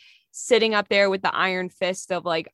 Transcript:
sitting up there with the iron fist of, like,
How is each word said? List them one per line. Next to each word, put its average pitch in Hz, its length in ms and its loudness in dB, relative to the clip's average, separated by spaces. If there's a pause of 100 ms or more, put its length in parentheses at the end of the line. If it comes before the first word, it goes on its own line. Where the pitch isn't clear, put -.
(320)
sitting 220 420 2
up 208 140 0
there 202 220 4
with 190 140 -2
the - 120 0
iron 185 340 -2
fist - 420 -6
of, 175 120 -4
like, 165 300 -4